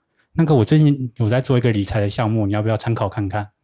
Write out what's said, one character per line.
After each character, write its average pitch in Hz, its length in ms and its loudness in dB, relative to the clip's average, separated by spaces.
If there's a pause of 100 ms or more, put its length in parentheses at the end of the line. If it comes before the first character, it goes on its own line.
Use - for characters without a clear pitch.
(340)
那 165 100 0
个 156 100 0
我 117 100 4
最 156 140 2
近 143 380 2
有 113 120 0
在 120 120 2
做 131 160 0
一 123 40 2
个 120 100 2
理 104 140 0
财 107 160 -4
的 104 80 0
项 107 200 -2
目， 110 180 0
你 98 60 -2
要 104 80 -2
不 107 80 -2
要 110 80 0
参 113 160 -4
考 110 160 -2
看 101 200 -6
看？” 101 200 -6 (160)